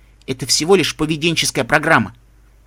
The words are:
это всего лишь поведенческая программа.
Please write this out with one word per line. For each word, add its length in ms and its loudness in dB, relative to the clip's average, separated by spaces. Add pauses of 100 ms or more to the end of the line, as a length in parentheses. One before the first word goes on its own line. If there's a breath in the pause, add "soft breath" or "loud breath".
(260 soft breath)
это 200 -8
всего 280 2
лишь 220 0
поведенческая 680 -2
программа. 480 0 (540)